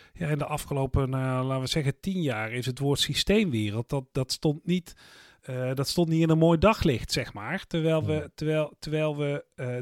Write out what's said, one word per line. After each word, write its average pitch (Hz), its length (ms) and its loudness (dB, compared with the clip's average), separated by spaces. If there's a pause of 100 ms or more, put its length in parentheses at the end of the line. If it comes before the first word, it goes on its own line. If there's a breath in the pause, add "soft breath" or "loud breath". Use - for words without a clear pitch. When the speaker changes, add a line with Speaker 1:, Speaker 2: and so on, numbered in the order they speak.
(120 loud breath)
Speaker 1:
ja, 160 160 -6
in 151 100 0
de 143 60 -4
afgelopen, 139 720 -2
eh, 131 300 -2
laten 131 160 -2
we 131 60 -4
zeggen, 139 340 -2
tien 185 220 -4
jaar 113 300 -4
is 120 140 -4
het 123 120 -4
woord 139 200 0
systeemwereld, 120 880 0
dat, 139 240 -4
dat 131 200 -2
stond 151 340 -2
niet, 175 280 -2 (460 loud breath)
eh, 127 340 -4
dat 135 140 -2
stond 170 200 2
niet 160 140 4
in 160 80 6
een 160 80 6
mooi 165 200 6
daglicht, 165 540 2
zeg 127 200 -4
maar. 120 340 -8
Terwijl 160 380 0
we, 156 80 0
Speaker 2:
Hmm. 151 220 -2
Speaker 1:
terwijl, 156 440 -2
terwijl 151 380 -2
we, 143 280 -2 (100)
eh, 131 120 -8 (160)